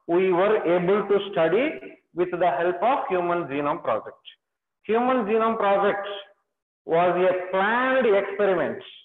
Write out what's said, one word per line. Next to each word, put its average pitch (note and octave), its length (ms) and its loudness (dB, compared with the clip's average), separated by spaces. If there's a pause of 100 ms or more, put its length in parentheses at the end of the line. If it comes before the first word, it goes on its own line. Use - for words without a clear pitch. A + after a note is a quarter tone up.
we F#3 260 2
were G3 320 2
able F3+ 440 2
to G3+ 100 4 (140)
study F#3 640 -2 (180)
with F3 160 -2
the F3 280 0
help F3+ 240 -2
of C4 160 2 (100)
Human F3 360 -2
Genome D3 380 -4
Project. A2 360 -6 (640)
Human B3 420 0
Genome A3 320 0
Project G3+ 500 0 (760)
was F3 320 2
a F#3 340 0
planned A#3+ 560 0
experiment. G3 760 0 (220)